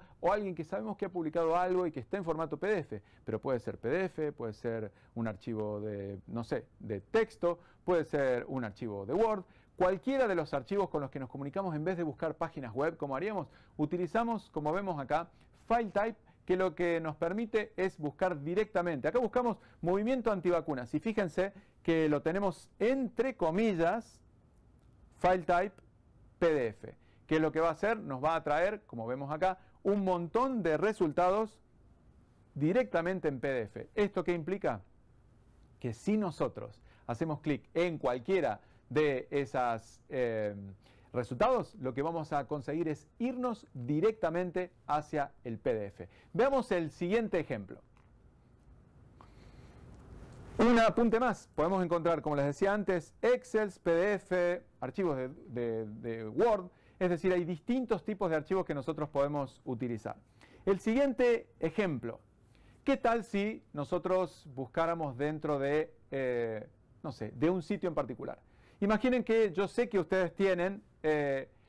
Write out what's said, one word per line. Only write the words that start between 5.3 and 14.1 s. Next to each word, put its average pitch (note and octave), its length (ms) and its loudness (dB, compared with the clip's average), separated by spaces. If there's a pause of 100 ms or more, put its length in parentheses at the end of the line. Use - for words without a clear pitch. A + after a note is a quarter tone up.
de, G2+ 440 -6
no A#2 180 -6
sé, B2 220 -4 (140)
de G2+ 220 -6
texto, F3 580 -2 (240)
puede E3+ 220 2
ser C3 420 0
un C3 160 -6
archivo G2+ 420 -8
de A2+ 80 -4
Word. G#3+ 300 0 (320)
Cualquiera A3+ 520 2
de G3 80 0
los D#3 180 -2
archivos F3+ 360 -2
con D3+ 120 -2
los C3+ 100 -8
que C#3+ 80 -10
nos B2+ 100 -8
comunicamos, D3+ 460 -6
en D3+ 80 -4
vez F3+ 140 -2
de E3+ 60 -4
buscar D#3 320 -4
páginas C#3 380 -6
web, D3+ 240 -2
como C#3 180 -4
haríamos, F#3 320 -4 (300)
utilizamos, F3+ 760 -2